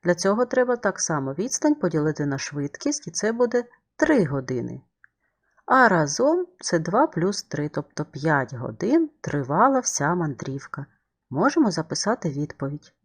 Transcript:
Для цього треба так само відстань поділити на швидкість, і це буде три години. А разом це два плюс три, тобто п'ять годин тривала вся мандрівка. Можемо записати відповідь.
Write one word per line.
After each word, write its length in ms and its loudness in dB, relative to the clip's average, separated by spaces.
Для 120 2
цього 300 2
треба 300 2
так 240 -2
само 340 -2
відстань 420 0
поділити 500 0
на 120 -2
швидкість, 680 -6
і 40 -12
це 200 -2
буде 320 0
три 300 4
години. 560 -4
А 220 6
разом 600 2
це 200 -2
два 280 2
плюс 360 -2
три, 260 -6
тобто 360 -8
п'ять 480 -2
годин 560 0
тривала 580 2
вся 360 -2
мандрівка. 680 -6
Можемо 420 2
записати 580 -4
відповідь. 640 -8